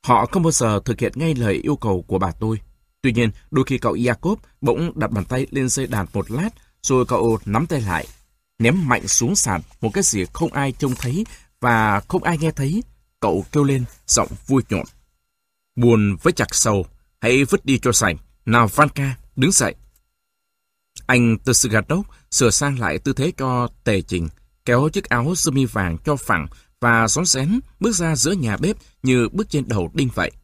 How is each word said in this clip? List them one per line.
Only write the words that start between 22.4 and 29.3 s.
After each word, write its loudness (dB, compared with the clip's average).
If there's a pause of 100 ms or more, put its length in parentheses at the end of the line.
sang -2
lại -2
tư -2
thế -2
cho -2 (160)
tề 2
chỉnh, -4 (360)
kéo 2
chiếc -4
áo -2
sơ -2
mi 2
vàng -2
cho 0
phẳng -2 (340)
và 4
rón -2
rén 0 (200)
bước 0
ra 0
giữa 0
nhà -2
bếp -2 (260)
như 4